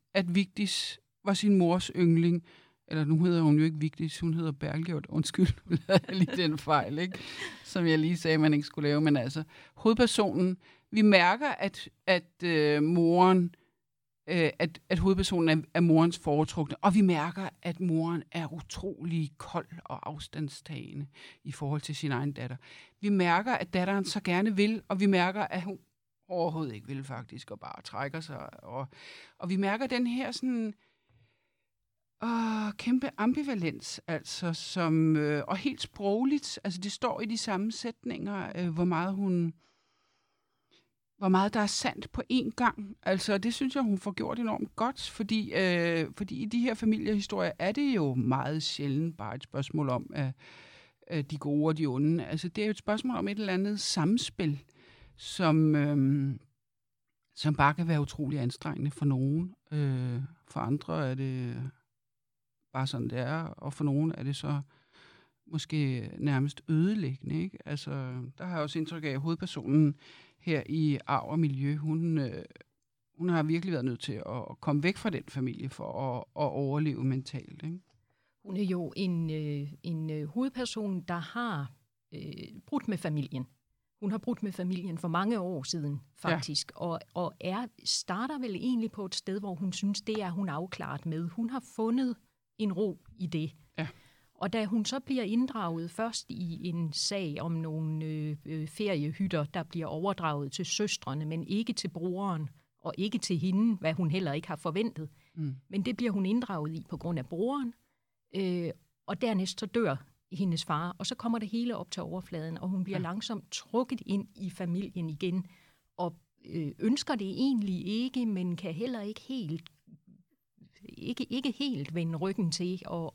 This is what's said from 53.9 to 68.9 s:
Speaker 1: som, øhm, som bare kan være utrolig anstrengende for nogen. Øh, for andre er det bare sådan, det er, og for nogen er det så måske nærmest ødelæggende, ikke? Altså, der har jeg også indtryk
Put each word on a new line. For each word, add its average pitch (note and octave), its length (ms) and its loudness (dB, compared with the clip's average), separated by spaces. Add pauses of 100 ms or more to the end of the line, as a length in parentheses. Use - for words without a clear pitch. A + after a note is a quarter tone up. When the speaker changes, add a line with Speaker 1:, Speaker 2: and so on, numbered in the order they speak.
Speaker 1:
som, D#3 600 4
øhm, C#3 640 4 (960)
som D3+ 200 0
bare D3 180 6
kan E3+ 140 -2
være D#3 140 4
utrolig C#3+ 380 -2
anstrengende C#3 520 -2
for - 140 -2
nogen. C#3+ 480 2 (180)
Øh, C3 500 0 (260)
for - 120 -8
andre D3 500 -2
er C3 60 -2
det B2+ 480 -4 (1120)
bare C3+ 140 -2
sådan, A#2+ 220 -2
det A#2+ 100 -4
er, C#3 240 -2
og - 300 -8
for - 100 -4
nogen D3 340 2
er - 60 -8
det C#3 120 -2
så C#3+ 260 -4 (880)
måske C#3 680 -2
nærmest C#3+ 500 0
ødelæggende, D#3+ 760 0
ikke? F#3+ 220 -8
Altså, C#3+ 260 -6 (460)
der - 80 -10
har F3+ 80 -6
jeg D#3+ 100 -2
også D3+ 160 -4
indtryk D#3 240 -6